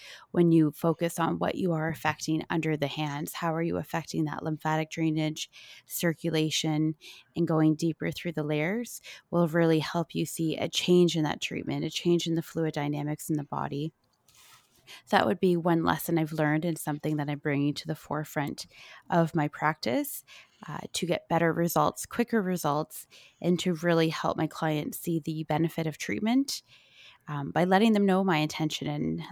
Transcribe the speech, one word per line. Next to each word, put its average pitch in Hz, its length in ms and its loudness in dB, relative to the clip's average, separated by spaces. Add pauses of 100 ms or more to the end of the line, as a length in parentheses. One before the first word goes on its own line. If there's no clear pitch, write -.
(300)
when 170 220 6
you 156 180 8
focus 170 480 -2
on 170 220 0
what - 160 -2
you 180 160 0
are 156 160 0
affecting 156 600 -2
under 156 280 0
the 151 100 -2
hands, 151 460 -6
how 165 200 -4
are 165 100 -2
you 170 140 -2
affecting 160 500 -4
that - 180 -8
lymphatic 156 440 -2
drainage, 156 640 -2 (340)
circulation, 156 1080 0 (400)
and 170 140 0
going 156 260 4
deeper 165 380 -2
through 170 220 -8
the 151 100 -4
layers 165 560 -4 (320)
will 170 160 4
really 165 320 4
help 165 340 -4
you 165 100 0
see 160 320 -4
a - 120 -4
change 175 480 6
in 151 80 2
that - 160 -2
treatment, - 440 -4
a 156 60 -4
change 175 380 2
in 165 80 0
the 170 40 0
fluid 160 320 -2
dynamics 147 560 -4
in 160 80 0
the 147 60 -2
body. 143 500 -6 (1200)
That - 160 6
would 202 140 0
be 180 160 4
one 165 260 2
lesson 165 360 0
I've 156 140 -2
learned 156 320 0
and 165 140 -2
something 151 380 -4
that 143 120 -2
I'm 143 100 -4
bringing 143 360 0
to - 140 -12
the 156 80 -4
forefront - 720 -6 (420)
of 165 240 2
my 151 140 2
practice, 226 720 -2 (460)
uh, 151 100 -8 (140)
to - 140 -4
get - 220 -4
better 165 240 2
results, 165 540 0
quicker 233 340 -2
results, 160 680 -4 (320)
and 175 180 2
to 180 160 0
really 165 360 4
help - 260 -2
my 160 100 0
clients 156 540 -4
see 165 180 -2
the 156 260 -6
benefit 160 440 -2
of 147 100 -10
treatment, 233 640 -2 (640)
um, 147 240 -6
by 165 140 2
letting 202 300 4
them 202 100 4
know 190 180 4
my 185 140 2
intention 151 500 -2
and 160 460 -4